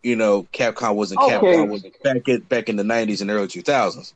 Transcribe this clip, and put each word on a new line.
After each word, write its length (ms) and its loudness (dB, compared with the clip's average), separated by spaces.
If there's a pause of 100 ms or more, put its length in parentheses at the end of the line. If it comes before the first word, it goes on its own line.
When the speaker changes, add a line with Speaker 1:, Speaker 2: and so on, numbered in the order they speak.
Speaker 1:
you 120 0
know, 280 2 (100)
Capcom 420 -2
wasn't 260 -2
Speaker 2:
Okay. 140 4
Speaker 1:
Capcom 340 4
was 140 -8 (200)
back 240 0
in, 140 2
back 280 -4
in 80 -2
the 60 -2
nineties 380 -2
and 80 -4
early 180 -2
two 140 -12
thousands. 540 -2